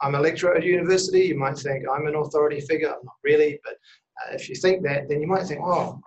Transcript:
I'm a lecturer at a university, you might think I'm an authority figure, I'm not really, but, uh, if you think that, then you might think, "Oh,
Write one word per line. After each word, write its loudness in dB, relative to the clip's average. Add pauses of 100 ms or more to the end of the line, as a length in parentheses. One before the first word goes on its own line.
I'm 0
a 0
lecturer 2
at 2
a -4
university, 2
you 2
might -2
think -4
I'm -2
an -2
authority 0
figure, 0
I'm -10
not -20
really, 4
but, -10 (500)
uh, -10
if -10
you -10
think 2
that, -2
then -2
you -4
might 0
think, -6
"Oh, -2